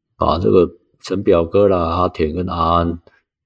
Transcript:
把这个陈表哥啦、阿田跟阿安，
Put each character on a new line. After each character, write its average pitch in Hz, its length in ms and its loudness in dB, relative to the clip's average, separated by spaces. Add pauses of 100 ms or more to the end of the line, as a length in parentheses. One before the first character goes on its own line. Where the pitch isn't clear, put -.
(160)
把 78 220 -2
这 104 120 0
个 92 180 4 (360)
陈 95 180 -6
表 85 220 2
哥 101 240 2
啦、 92 100 2
阿 87 300 -2
田 78 240 -4
跟 90 140 -6
阿 85 300 0
安， 85 220 -2 (480)